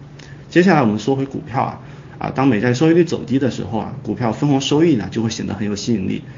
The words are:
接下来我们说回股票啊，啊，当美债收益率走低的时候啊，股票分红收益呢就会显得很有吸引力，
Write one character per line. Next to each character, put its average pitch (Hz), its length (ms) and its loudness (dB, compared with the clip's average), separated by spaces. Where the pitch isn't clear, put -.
接 175 140 6
下 185 100 6
来 151 80 6
我 120 60 4
们 104 100 2
说 135 180 0
回 135 120 -2
股 - 100 -8
票 120 240 -4
啊， - 180 -4
啊， - 140 -6
当 131 160 2
美 113 120 4
债 123 140 2
收 160 160 4
益 165 60 6
率 175 80 6
走 - 200 -4
低 127 140 0
的 131 140 0
时 - 120 -6
候 101 140 -6
啊， 98 240 -6
股 107 140 -4
票 113 160 -2
分 147 180 0
红 135 100 2
收 143 240 2
益 165 120 4
呢 95 160 -2
就 113 100 -2
会 110 80 0
显 98 160 -6
得 98 80 -4
很 101 140 -4
有 101 80 -4
吸 117 180 -4
引 98 140 -2
力， 104 160 -6